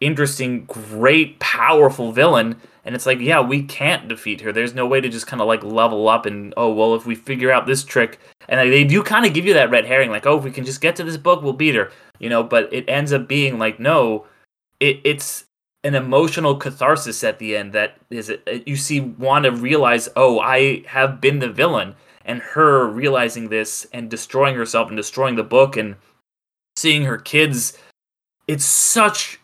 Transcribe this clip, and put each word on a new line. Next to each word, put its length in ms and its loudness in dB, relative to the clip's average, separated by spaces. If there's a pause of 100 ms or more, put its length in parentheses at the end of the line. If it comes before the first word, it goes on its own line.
interesting, 640 -2
great, 760 0
powerful 720 4
villain. 440 4 (300)
And 80 -8
it's 100 -10
like, 160 0
yeah, 220 2
we 200 -2
can't 460 -4
defeat 320 -10
her. 120 -6
There's 220 -4
no 120 -2
way 160 0
to 80 -4
just 160 -10
kinda, 180 -4
like, 180 0
level 460 0
up 160 2
and, 320 -8
oh, 160 0
well, 220 2
if 100 -4
we 100 -4
figure 380 -2
out 140 2
this 180 -2
trick. 340 -2 (300)
And, 100 0
like, 120 4
they 140 4
do 180 4
kinda 260 2
give 160 -2
you 80 4
that 180 4
red 140 4
herring, 260 0
like, 160 -6
"Oh, 120 4
if 60 -6
we 60 -8
can 140 -10
just 160 -10
get 160 0
to 80 -6
this 140 -8
book, 240 2
we'll 100 -2
beat 220 0
her," 180 0 (260)
you 120 -8
know? 120 2
But 300 0
it 160 -6
ends 240 -2
up 160 -2
being 300 -2
like, 200 -4
no, 460 -2 (560)
it, 240 0
it's 400 -4 (400)
an 100 -2
emotional 640 2
catharsis 640 -2
at 160 -2
the 160 -6
end 200 -6
that 240 -2 (100)
is, 220 -10
it, 360 -8
you 100 -6
see 240 -4
Wanda 520 0
realize, 640 2
"Oh, 240 4
I 460 0
have 340 0
been 200 2
the 100 -4
villain," 440 0 (300)
and 160 -8
her 460 4
realizing 640 -2
this 420 -4
and 180 -12
destroying 460 -2
herself 320 -2
and 80 -10
destroying 400 -4
the 80 -2
book 320 4
and 200 -6 (800)
seeing 280 0
her 140 -2
kids, 580 0 (720)
it's 160 -4
such 800 0